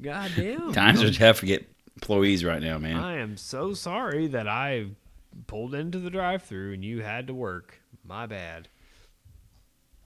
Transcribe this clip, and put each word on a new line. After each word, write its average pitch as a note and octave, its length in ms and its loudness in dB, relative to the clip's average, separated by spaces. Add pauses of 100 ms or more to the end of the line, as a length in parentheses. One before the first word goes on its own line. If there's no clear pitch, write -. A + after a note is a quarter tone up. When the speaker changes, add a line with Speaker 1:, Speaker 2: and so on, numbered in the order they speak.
Speaker 1:
goddamn. F#3+ 720 -4
Speaker 2:
Times A2 280 6
are G#2+ 60 6
Speaker 1:
I'm G2+ 60 4
Speaker 2:
tough A2+ 260 8
to F#2+ 60 -4
get F#2+ 220 0 (280)
employees G2 480 4
right D#2+ 180 0
now, D#2+ 160 -2
man. D#2+ 200 -2
Speaker 1:
I E3+ 220 -4
am G#2+ 180 -8
so D#3+ 360 -6
sorry E3+ 540 -4
that A#2+ 200 -4
I A#2+ 400 -2 (600)
pulled A#2 260 -8
into E3+ 260 -6
the F3+ 100 -8
drive-thru F3+ 640 -4
and F#2+ 100 -8
you A2 180 -6
had A2+ 260 -8
to C3 60 -8
work. F#2+ 480 -8 (240)
My A2 200 -10
bad. F2 420 -12 (1400)